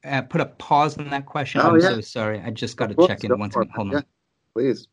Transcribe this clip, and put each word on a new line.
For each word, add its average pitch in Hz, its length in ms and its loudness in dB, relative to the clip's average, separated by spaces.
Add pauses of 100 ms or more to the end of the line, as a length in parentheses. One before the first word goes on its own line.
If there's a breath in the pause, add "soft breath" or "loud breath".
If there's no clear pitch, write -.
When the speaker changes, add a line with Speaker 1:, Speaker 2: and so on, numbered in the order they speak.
Speaker 1:
uh, 139 180 -2
put 160 180 -2
a 139 60 0
pause 147 500 0
on 147 140 -10
that 139 160 -6
question? - 340 -4
Speaker 2:
Oh, 151 100 6
Speaker 1:
I'm 165 100 8
Speaker 2:
yeah. 180 100 6
Speaker 1:
so 113 100 -4
sorry. 107 420 -4
I 107 80 -8
just 113 280 -8
gotta 110 140 -2
Speaker 2:
Of 101 40 -4
course, 180 120 6
Speaker 1:
check - 160 -4
in 113 40 -4
Speaker 2:
go 117 80 2
Speaker 1:
one 104 140 -4
Speaker 2:
for 113 120 -2
Speaker 1:
second. 104 80 -4
Speaker 2:
it. - 60 -10
Speaker 1:
Hold 107 120 -4
on. 95 60 -4
Speaker 2:
Yeah, 147 60 0 (540)
please. 123 380 -2